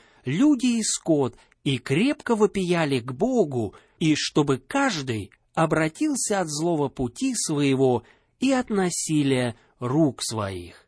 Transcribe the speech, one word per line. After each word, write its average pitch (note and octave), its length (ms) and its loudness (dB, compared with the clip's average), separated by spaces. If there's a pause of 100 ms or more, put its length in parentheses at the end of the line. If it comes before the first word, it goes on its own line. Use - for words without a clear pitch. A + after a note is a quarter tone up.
(240)
люди A#3+ 540 2
и G#3+ 40 0
скот, D3 540 0 (280)
и C3+ 120 0
крепко A#3 580 0
вопияли F3 680 0
к B2+ 120 -8
Богу, D3 640 -2 (240)
и D#3 160 2
чтобы C#3 420 0
каждый C#3+ 760 -4 (200)
обратился F3+ 880 0
от E3 80 -2
злого D3+ 400 0
пути F3+ 460 -4
своего C3+ 720 2 (360)
и C4 120 2
от B3+ 180 0
насилия D3 840 0 (240)
рук C3+ 420 0
своих. F#2+ 640 -6